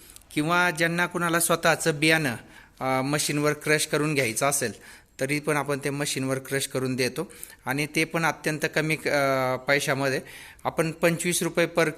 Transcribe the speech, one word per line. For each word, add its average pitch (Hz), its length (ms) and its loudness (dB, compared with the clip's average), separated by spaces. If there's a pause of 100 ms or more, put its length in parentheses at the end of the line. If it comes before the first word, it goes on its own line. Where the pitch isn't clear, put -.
(340)
किंवा 175 380 2
ज्यांना 170 340 0
कुणाला 170 340 0
स्वतःचं 165 600 2
बियाणं, 156 360 4 (440)
अ, 131 220 0
मशीनवर 147 520 0
क्रश 151 320 0
करून 151 280 0
घ्यायचं 131 320 0
असेल - 540 -2 (200)
तरी 143 200 0
पण 151 180 0
आपण 139 260 -2
ते 147 60 -2
मशीनवर 139 480 -2
क्रश 131 300 -4
करून 131 280 -2
देतो 127 380 -2 (320)
आणि 143 300 -2
ते 160 80 2
पण 165 220 -2
अत्यंत 151 400 -2 (100)
कमी, 156 300 0
अ, 135 500 2
पैशामध्ये. 139 680 0 (420)
आपण 160 280 0
पंचवीस 170 520 0
रुपये 165 240 2 (100)
per 160 200 4